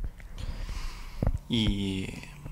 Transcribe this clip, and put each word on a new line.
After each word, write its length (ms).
Y 600